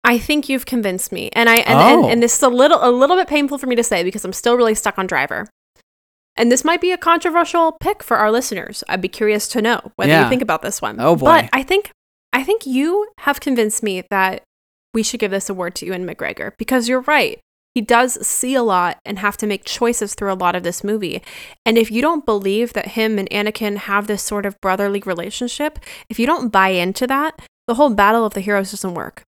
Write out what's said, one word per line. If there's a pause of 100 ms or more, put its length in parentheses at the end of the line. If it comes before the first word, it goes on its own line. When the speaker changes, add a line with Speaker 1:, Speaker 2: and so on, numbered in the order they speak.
Speaker 1:
I
think
you've
convinced
me.
And
I,
and,
and,
Speaker 2:
Oh.
Speaker 1:
and
this
is
a
little,
a
little
bit
painful
for
me
to
say
because
I'm
still
really
stuck
on
Driver. (880)
And
this
might
be
a
controversial
pick
for
our
listeners.
I'd
be
curious
to
know (160)
whether
Speaker 2:
Yeah.
Speaker 1:
you
think
about
this
one.
Speaker 2:
Oh,
boy.
Speaker 1:
But
I
think, (420)
I
think
you (120)
have
convinced
me
that (520)
we
should
give
this
award
to
Ewan
McGregor,
because
you're
right. (360)
He
does
see
a
lot
and
have
to
make
choices
through
a
lot
of
this
movie. (460)
And
if
you
don't
believe
that
him
and
Anakin
have
this
sort
of
brotherly
relationship, (300)
if
you
don't
buy
into
that, (240)
the
whole
battle
of
the
heroes
doesn't
work.